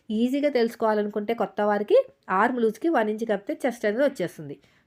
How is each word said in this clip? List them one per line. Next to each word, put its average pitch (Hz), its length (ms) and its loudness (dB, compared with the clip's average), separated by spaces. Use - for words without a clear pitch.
ఈజీగా 254 400 0
తెలుసుకోవాలనుకుంటే 220 840 0
కొత్త 214 280 -4
వారికి 208 360 2
ఆర్మ్ 220 300 2
లూజ్‌కి 220 300 0
వన్ 226 200 2
ఇంచ్ 220 160 -4
కప్పితే 214 340 -2
చెస్ట్ 233 260 -2
అనేది 214 180 0
వచ్చేస్తుంది. 165 520 -4